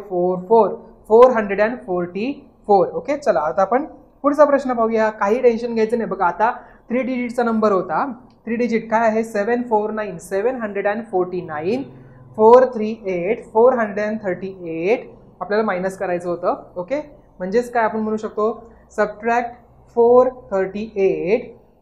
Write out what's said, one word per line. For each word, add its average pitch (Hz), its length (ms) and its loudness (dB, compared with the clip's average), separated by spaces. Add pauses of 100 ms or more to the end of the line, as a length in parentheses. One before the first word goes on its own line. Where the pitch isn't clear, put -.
फोर 180 280 0 (120)
फोर. 220 200 6 (380)
फोर 247 240 8
हंड्रेड 208 300 -2
अँड 240 160 0 (100)
फोर्टी 180 440 -4 (360)
फोर. 190 200 4
ओके, 277 300 -4
चला 202 220 0
आता 160 220 -2
आपण 247 240 0 (360)
पुढचा 285 240 4
प्रश्न 269 280 0
पाहूया. 220 360 0
काही 214 320 0
tension 233 320 2
घ्यायचं 220 240 0
नाही. 208 120 -2
बघा, 185 160 -2
आता 214 260 0 (380)
three 247 120 -2
डिजिटचा 247 420 -4
नंबर 220 280 0
होता. 180 340 -2 (400)
थ्री 233 100 -6
डिजिट 226 340 -2
काय 226 180 2
आहे? 220 160 0
सेव्हन 220 460 -2
फोर 214 220 0
नाईन, 208 260 -6
सेव्हन 226 440 -4
हंड्रेड 202 260 -4
अँड 226 240 -4
फोर्टी 180 300 -2
नाईन, 165 400 -6 (540)
फोर 240 380 8
थ्री 214 160 -4 (160)
एट, 190 380 -4 (100)
फोर 240 200 6
हंड्रेड 208 320 -2
अँड 220 180 -4
थर्टी 190 260 -6 (200)
एट. 170 400 -4 (320)
आपल्याला 208 240 -2
minus 190 320 -4
करायचं 180 320 -6
होतं. 180 320 -4 (140)
ओके, 214 240 -6 (400)
म्हणजेच 220 320 -2
काय 233 120 0
आपण 220 160 -2
म्हणू 220 180 -2
शकतो? 214 280 -4 (520)
Subtract 233 520 -2 (460)
four 240 280 6 (280)
thirty-eight 190 920 -2 (380)